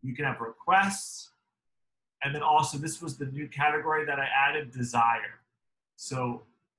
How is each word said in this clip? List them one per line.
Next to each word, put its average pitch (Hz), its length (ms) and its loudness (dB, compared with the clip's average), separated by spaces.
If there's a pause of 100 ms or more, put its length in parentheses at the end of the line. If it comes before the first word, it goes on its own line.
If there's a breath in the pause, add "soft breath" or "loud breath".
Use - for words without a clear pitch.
You 127 120 -6
can 147 100 -6
have 131 160 -2
requests, 190 880 0 (920)
and 139 120 -4
then 151 80 -4
also 151 360 4
this 156 240 -6
was 151 160 -8
the 139 80 -4
new 143 220 -6
category 151 580 2
that 143 120 -2
I 135 100 0 (200)
added, 147 220 -2
desire. 117 720 0 (560)
So, 127 480 -4 (340)